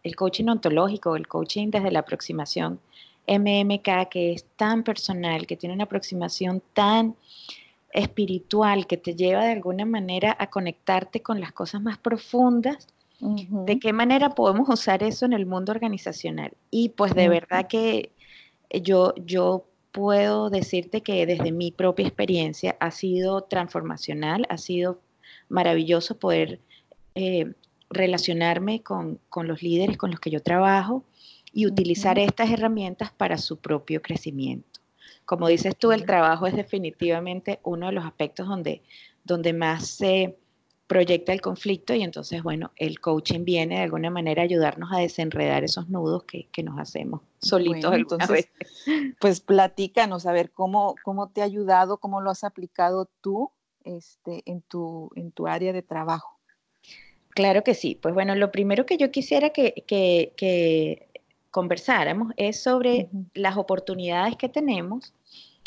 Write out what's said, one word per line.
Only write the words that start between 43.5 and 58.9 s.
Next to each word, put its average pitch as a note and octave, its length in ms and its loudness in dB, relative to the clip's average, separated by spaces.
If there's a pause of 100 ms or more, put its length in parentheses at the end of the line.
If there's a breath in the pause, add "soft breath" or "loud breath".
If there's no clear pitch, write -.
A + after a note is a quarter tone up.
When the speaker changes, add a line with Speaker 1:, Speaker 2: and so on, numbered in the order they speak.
Speaker 1:
de F#3+ 60 0
alguna E3 260 -2
manera E3+ 340 0
a - 20 4
ayudarnos E3+ 480 0
a F#3+ 60 0
desenredar D3+ 640 0
esos E3 240 -4
nudos F3 360 -2
que, - 280 -16
que E3 100 -8
nos D#3 160 -8
hacemos - 440 -10 (180)
solitos E3+ 500 2
Speaker 2:
Bueno, F#3 60 6
Speaker 1:
algunas F3 340 0
Speaker 2:
entonces, D#3+ 280 2
Speaker 1:
veces. C#4+ 600 -4
Speaker 2:
pues F#3+ 220 4
platícanos, F#3+ 840 2
a F3 60 0
ver, F3 200 2
¿cómo, G3 500 0
cómo G3 260 -6
te G3 140 -6
ha - 20 2
ayudado, F#3+ 520 2
cómo G3 240 -6
lo G3 100 -2
has F#3+ 140 -6
aplicado F#3 640 -2 (120)
tú, G#3 300 -4 (320)
este, F3 640 -14
en F3+ 160 -10
tu, E3 540 -10
en E3+ 160 -12
tu E3 160 -6
área F3+ 240 -2
de F#3 100 -6
trabajo? D#3+ 560 -8 (920 loud breath)
Speaker 1:
Claro G3 340 4
que B3 100 4
sí. - 260 -4
Pues E3 140 -2
bueno, G3 220 0
lo G3+ 160 2
primero G3+ 340 0
que F4+ 100 0